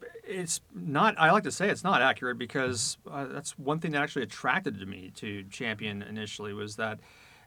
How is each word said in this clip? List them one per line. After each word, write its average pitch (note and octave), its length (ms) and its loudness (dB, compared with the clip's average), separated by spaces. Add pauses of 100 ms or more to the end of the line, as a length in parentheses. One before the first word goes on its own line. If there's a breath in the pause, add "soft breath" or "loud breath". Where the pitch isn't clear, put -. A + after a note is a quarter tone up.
(280)
it's F3+ 320 -4 (140)
not, F3 440 2
I D#3+ 140 8
like G#3 120 6
to C#3+ 80 -2
say F#3+ 180 0
it's C#3 140 0
not F3 180 6
accurate B2+ 360 2
because, B2+ 600 0 (120)
uh, C#3 160 -6
that's C#3 320 -10
one D3+ 220 2
thing E3 120 -2
that C#3+ 100 2
actually C#3+ 220 0
attracted B2+ 560 0
to F#2+ 60 -8
me F#2 300 -10
to G2+ 280 -8
Champion G#2 580 -6
initially G#2+ 520 -8
was G#2 240 -8
that, A2 220 -2 (480 loud breath)